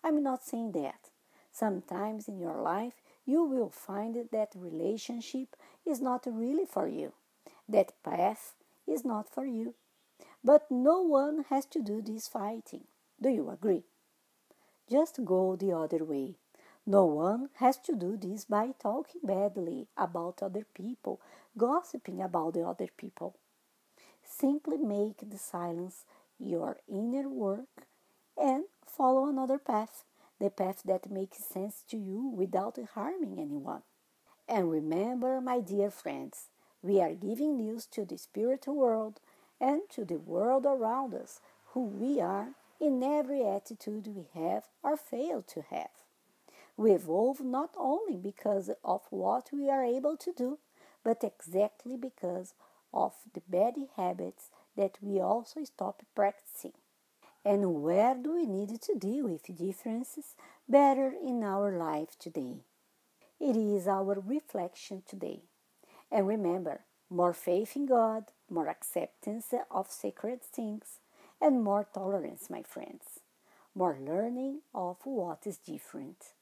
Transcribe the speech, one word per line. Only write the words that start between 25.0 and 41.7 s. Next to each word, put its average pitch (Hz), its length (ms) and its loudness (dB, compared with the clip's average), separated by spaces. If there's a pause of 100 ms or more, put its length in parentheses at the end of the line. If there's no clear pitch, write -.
the 202 80 -12
silence 175 680 -8 (340)
your 165 380 -4 (100)
inner 240 420 -2
work 233 580 -6 (480)
and 285 280 2 (240)
follow 262 400 4
another 262 320 0
path, 220 440 -2 (360)
the 202 100 2
path 190 360 -2
that 190 260 0
makes 190 320 -8
sense 202 460 -8
to 226 80 -6
you 196 240 -6 (140)
without 185 440 -2 (160)
harming 240 420 -4
anyone. 147 460 -6 (640)
And 190 240 2
remember, 226 720 0
my 254 180 2
dear 202 320 0
friends, - 540 -10 (360)
we 190 200 4
are 160 120 2
giving 226 440 -2
news 220 300 -4
to 208 180 -6
the 175 120 -10
spiritual 262 580 -2
world 220 440 2 (420)
and 285 280 2
to 220 160 -6
the 165 120 -4
world 196 480 2
around 254 480 0
us, - 260 -10 (340)